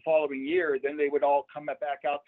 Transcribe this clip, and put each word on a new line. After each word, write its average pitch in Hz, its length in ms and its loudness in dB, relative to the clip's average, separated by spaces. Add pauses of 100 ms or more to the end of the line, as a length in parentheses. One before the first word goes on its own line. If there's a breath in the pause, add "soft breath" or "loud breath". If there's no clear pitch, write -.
following 143 420 0
year. 156 360 0
Then 143 140 -2
they 147 120 2
would 143 140 0
all 143 300 4
come 147 140 -12
back 143 400 -6
out 147 220 -2